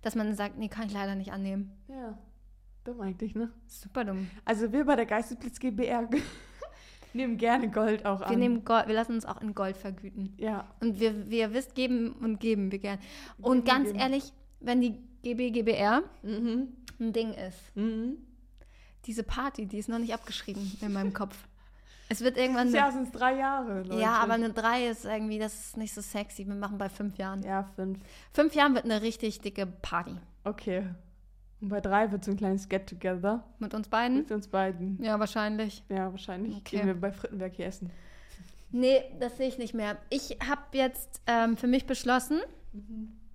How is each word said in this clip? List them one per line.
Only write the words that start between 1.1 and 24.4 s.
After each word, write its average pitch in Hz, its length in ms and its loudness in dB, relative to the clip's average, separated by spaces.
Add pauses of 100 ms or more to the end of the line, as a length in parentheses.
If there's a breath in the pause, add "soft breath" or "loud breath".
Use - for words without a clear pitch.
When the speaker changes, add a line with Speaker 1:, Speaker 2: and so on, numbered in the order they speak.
Speaker 1:
nicht 196 180 -6
annehmen." 196 380 -4 (180)
Speaker 2:
Ja. 254 300 -12 (680)
Dumm 240 160 -8
eigentlich, 196 340 -4
ne? 226 160 -2 (160)
Speaker 1:
Super - 380 -6
dumm. 190 240 -4 (160)
Speaker 2:
Also 220 280 2
wir 285 120 4
bei 277 120 6
der 233 100 2
Geistesblitz 233 540 -2
G 254 100 0
B 208 160 0
R 233 240 0
<laughs> - 1000 -6
nehmen 240 260 0
gerne 233 320 4
Gold 214 360 2
auch 196 140 0
Speaker 1:
Wir - 80 -4
Speaker 2:
an. 233 120 4
Speaker 1:
nehmen 240 240 4
Gold, 226 240 4
wir 214 60 2
lassen 226 180 2
uns 226 120 0
auch - 160 -6
in 214 140 -4
Gold 190 220 -2
vergüten. 196 600 -8
Speaker 2:
Ja. 214 300 -4 (140)
Speaker 1:
Und 226 180 0
wir, 214 320 2
wir 220 240 2
wisst, 262 220 -4
geben 247 380 2
und 220 260 -2
geben 208 320 2
wir 196 80 -4
gern. 196 180 -4 (420 loud breath)
Und 247 240 6
Speaker 2:
Geben, 254 120 8
Speaker 1:
ganz 269 120 4
Speaker 2:
geben. 202 120 -2
Speaker 1:
ehrlich, 269 320 0 (280)
wenn 247 200 4
die 240 180 2 (240)
G 240 120 -2
B 247 160 0
G 233 120 2
B 226 100 4
R 220 300 6 (200)
Speaker 2:
Mhm. 233 460 0 (320)
Speaker 1:
ein 226 120 0
Ding 226 220 0
ist, - 420 -12
Speaker 2:
Mhm. 226 400 -2 (880 soft breath)
Speaker 1:
diese 226 160 -4
Party, 262 440 -4
die 202 120 -6
ist 208 100 -6
noch 233 100 -2
nicht 233 140 -2
abgeschrieben 202 680 -8
in 208 120 -2
meinem 196 220 0
Kopf. 196 220 -6 (760 soft breath)
Es 214 100 -2
wird 247 160 2
irgendwann 247 300 4
Speaker 2:
Dieses 247 140 6
Speaker 1:
eine 285 60 8
Speaker 2:
Jahr 277 60 2
sind's 254 260 -2
drei 254 200 4
Jahre, 262 440 -2
Leute. 190 180 -2
Speaker 1:
Ja, 226 180 6
aber 226 160 4
eine 226 160 2